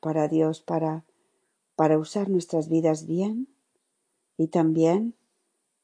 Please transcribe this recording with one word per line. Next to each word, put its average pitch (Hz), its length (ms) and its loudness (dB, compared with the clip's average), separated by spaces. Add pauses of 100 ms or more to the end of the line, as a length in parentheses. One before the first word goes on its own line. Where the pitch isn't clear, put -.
para 156 280 -2
Dios, 160 320 0
para, 160 440 -4 (720)
para 156 240 4
usar 196 300 -4
nuestras 170 400 -2
vidas 160 380 0
bien 202 420 -4 (880)
y 160 120 0
también 165 680 2 (680)